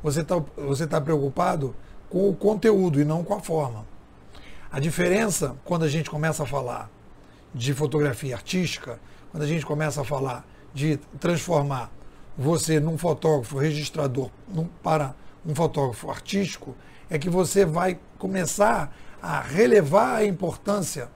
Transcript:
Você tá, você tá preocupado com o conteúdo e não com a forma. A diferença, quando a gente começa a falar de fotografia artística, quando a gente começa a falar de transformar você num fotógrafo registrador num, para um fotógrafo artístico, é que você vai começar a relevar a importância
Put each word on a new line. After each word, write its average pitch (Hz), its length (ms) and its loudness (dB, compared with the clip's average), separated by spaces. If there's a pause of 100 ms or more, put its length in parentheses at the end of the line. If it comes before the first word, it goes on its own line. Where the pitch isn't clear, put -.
Você 151 220 0
tá, 175 180 0 (140)
você 143 300 -2
tá 160 140 0
preocupado 147 760 0 (320)
com 190 200 2
o 185 60 2
conteúdo 196 680 4
e 147 40 6
não 156 180 0
com 202 120 -2
a 202 60 -4
forma. 135 460 -4 (840)
A 139 80 -4
diferença, 175 840 2
quando 170 200 0
a 156 40 2
gente 151 200 -2
começa 151 340 -2
a 113 40 -2
falar 123 440 -4 (640)
de 131 200 0
fotografia 143 600 0
artística, 139 640 -4 (320)
quando 151 120 -6
a 147 40 0
gente 156 200 -2
começa 151 340 -2
a 131 40 -2
falar 131 420 -4 (260)
de 143 240 0 (220)
transformar 143 760 0 (420)
você 156 460 2
num 160 160 0
fotógrafo 147 640 2
registrador 143 720 -2 (180)
num, 165 160 -2 (180)
para 151 320 0 (300)
um 151 100 -2
fotógrafo 147 560 0
artístico, - 640 -4 (360)
é 160 80 0
que 147 100 -2
você 185 380 4
vai 175 320 0 (200)
começar 190 800 2 (240)
a 147 200 -4
relevar 208 760 6
a 220 80 2
importância 175 920 -2